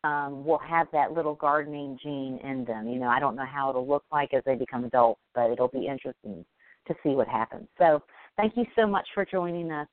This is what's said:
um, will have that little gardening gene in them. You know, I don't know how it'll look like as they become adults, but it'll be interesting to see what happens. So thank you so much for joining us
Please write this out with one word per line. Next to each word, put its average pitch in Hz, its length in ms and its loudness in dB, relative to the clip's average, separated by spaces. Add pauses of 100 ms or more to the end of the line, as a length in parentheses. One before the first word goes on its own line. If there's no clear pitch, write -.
um, 143 400 -4
will 151 160 2
have 165 320 0
that 151 220 2
little 151 220 -2
gardening 147 680 -2
gene 135 400 -6
in 135 220 -4
them. 110 240 -4
You 123 100 -4
know, 127 80 0
I 120 140 4
don't 131 160 0
know 135 80 -6
how 135 240 -4
it'll 127 180 -2
look 143 240 2
like 143 220 0
as 131 120 2
they 135 100 2
become 123 280 -4
adults, 120 380 4 (120)
but 120 160 2
it'll 123 200 2
be 131 180 -4
interesting 120 560 -8 (440)
to 160 140 -4
see 147 100 2
what 135 180 2
happens. - 380 -4 (100)
So 156 260 6 (320)
thank 214 220 0
you 240 80 2 (100)
so 226 100 6
much 202 280 -2
for 196 100 0
joining 175 480 -2
us 147 220 -6